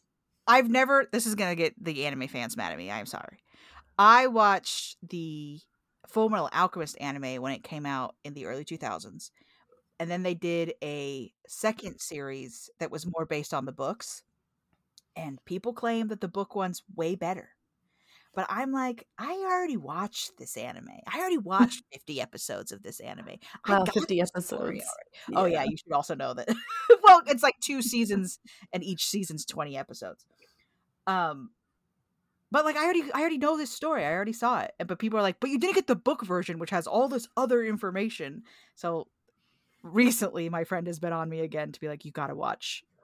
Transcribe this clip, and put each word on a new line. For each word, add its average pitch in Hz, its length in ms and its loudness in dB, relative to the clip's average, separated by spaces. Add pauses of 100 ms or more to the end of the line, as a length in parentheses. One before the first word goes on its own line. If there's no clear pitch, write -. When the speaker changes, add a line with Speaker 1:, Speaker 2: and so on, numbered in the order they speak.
(460)
Speaker 1:
I've 240 240 8
never, 262 420 6
this 233 140 0
is 214 100 -2
gonna 185 200 0
get 165 260 2
the 147 240 -4
anime 135 220 -4
fans 117 280 -6
mad 95 160 -4
at 73 60 -8
me. 90 120 -10
I 104 100 -6
am 101 60 -10
sorry. - 360 -14 (560)
I 226 300 10
watched 208 680 2 (120)
the 151 520 -10 (480)
Full 220 220 2
Metal 190 220 0
Alchemist 175 480 -2
anime 139 420 -6
when 135 120 -4
it - 100 -14
came 147 220 -10
out 135 380 -6
in 147 100 -12
the - 120 -12
early 131 180 -8
two 165 140 -10
thousands. 104 520 -10 (680)
And 170 100 -6
then 175 140 -4
they 180 100 0
did 170 480 -2
a 143 500 -8 (160)
second 220 520 -6
series 135 680 -12 (120)
that 165 100 -6
was 160 160 -8
more 165 200 -4
based 151 280 -6
on 135 120 -2
the 135 60 -8
books. - 500 -8 (920)
And 147 280 -10
people 190 300 -6
claim 226 340 -2
that 214 120 -8
the - 80 -6
book - 280 -6
one's 185 260 -4 (140)
way 165 200 -2
better. 185 340 -6 (840)
But 185 140 -2
I'm 262 240 -2
like, 254 340 -2 (120)
"I 262 140 -6 (180)
already 359 260 0
watched 165 600 -6
this - 180 -12
anime. 120 320 -10 (180)
I - 140 -8
already 359 180 0
Speaker 2:
<laughs> - 0 -
Speaker 1:
watched 202 540 4
fifty 135 280 -8
episodes - 520 -8
of 101 100 -16
this - 180 -14
anime. - 280 -14 (360)
I 208 80 4
Speaker 2:
Wow, 196 120 6
Speaker 1:
got 196 100 0
Speaker 2:
fifty 190 260 2
Speaker 1:
the 180 200 0
story - 420 -6
Speaker 2:
episodes. - 80 -10 (380)
Speaker 1:
already." - 80 -2
Oh, 190 100 4
yeah, 160 180 2
Speaker 2:
Yeah. - 0 -
Speaker 1:
you 147 120 -4
should - 160 -10
also 147 220 0
know 131 200 -4
that. 120 140 -6
<laughs> 226 80 2 (480)
Well, 370 220 12
it's, 269 160 2
like, 277 180 4
two 269 220 -4
seasons, 208 560 0 (340)
and 185 120 -4
each 175 220 -4
season's 170 380 -4
twenty 147 320 -8
episodes. 117 480 -12 (800)
Um, 160 440 -2 (1000)
but, 294 140 4
like, 302 120 2
I 302 80 0
already, 349 180 4 (100)
I 285 80 -2
already 320 180 2
know 294 180 2
this 302 160 -4
story. 294 320 0
I 147 80 2
already 196 220 0
saw 233 280 2
it. - 100 -6 (140)
But 190 140 -6
people 220 180 0
are 208 40 4
like, 190 180 2
"But 262 100 -2
you 277 80 2
didn't 359 180 2
get 381 120 2
the 247 80 4
book 262 280 0
version, 180 340 -2
which 170 120 -6
has 170 160 0
all 254 220 4
this 240 280 -4
other 240 280 4
information." 202 800 -4 (320)
So 170 320 -4 (760)
recently, 196 680 4
my 165 140 -2
friend 175 240 -4
has 165 120 -6
been 170 140 -2
on 160 160 -4
me 160 100 -4
again 151 320 -4
to - 80 -16
be 156 80 -6
like, 151 160 -10
"You 151 80 -14
gotta 143 240 -4
watch - 480 -6 (200)